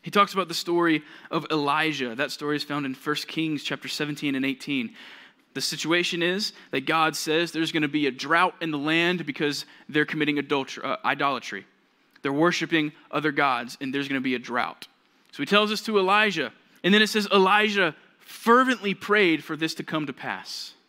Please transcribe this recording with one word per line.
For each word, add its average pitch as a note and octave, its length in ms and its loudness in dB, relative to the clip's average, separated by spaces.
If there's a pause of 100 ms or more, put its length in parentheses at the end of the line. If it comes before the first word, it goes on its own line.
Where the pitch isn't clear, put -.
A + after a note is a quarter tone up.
He - 80 -12
talks G3+ 240 4
about F3+ 140 -2
the E3 60 -8
story E3+ 480 2 (280)
of D3+ 200 -4
Elijah. C#3+ 640 0
That C3+ 160 -2
story D3 260 -4
is C#3+ 80 -6
found D3 200 -4
in C3 100 -6
First D3 320 -6
Kings D#3 360 -4
chapter C3+ 260 -8
seventeen D3 460 -4
and C3+ 100 -2
eighteen. C3+ 500 -6 (600)
The C3+ 80 -6
situation E3+ 580 -2
is F#3 320 -2 (200)
that C3+ 120 -2
God D#3+ 320 2
says E3 360 0
there's D#3+ 200 -2
gonna D3+ 160 0
be D3 180 0
a C3 40 2
drought D#3+ 500 2
in D#3+ 120 -4
the D3 40 -4
land E3 480 0
because D3 400 -4 (240)
they're D3+ 160 2
committing D3 340 0
adultery, C#3 460 -4
uh, C3+ 200 -2
idolatry. C3 600 -2 (560)
They're C#3 120 -2
worshiping D#3+ 600 2 (180)
other D3 220 0
gods, C3 480 0
and C3+ 140 -6
there's C#3 140 -2
gonna C#3 120 -2
be B2+ 140 0
a B2 40 -2
drought. A#2+ 500 -4 (440)
So C#3+ 100 -6
he C#3 40 -2
tells G#3 240 4
this G#3 120 -4
to G#3+ 160 0
Elijah, F#3+ 540 2 (300)
and F3+ 100 6
then G#3+ 100 8
it G#3 60 4
says G#3 220 0
Elijah G3 640 4 (240)
fervently A#3 760 2
prayed F#3+ 500 2
for D#3 120 -6
this D#3+ 180 -4
to - 80 -10
come D#3 240 -4
to C#3+ 60 -8
pass. - 600 -10 (160)